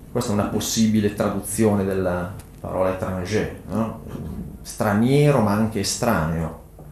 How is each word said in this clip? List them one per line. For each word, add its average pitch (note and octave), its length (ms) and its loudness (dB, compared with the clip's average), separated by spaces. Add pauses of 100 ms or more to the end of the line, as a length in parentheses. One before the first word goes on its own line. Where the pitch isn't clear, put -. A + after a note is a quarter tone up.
(100)
Questa - 200 -2
è G#2 40 0
una G#2 120 0
possibile G#2+ 680 2
traduzione G2+ 720 0
della F#2 500 -2 (280)
parola F#2 280 0
étranger, F#2 720 -4 (100)
no? G#2 320 -4 (600)
Straniero B2+ 760 4
ma G#2+ 100 4
anche G#2+ 300 2
estraneo, E2 800 0 (320)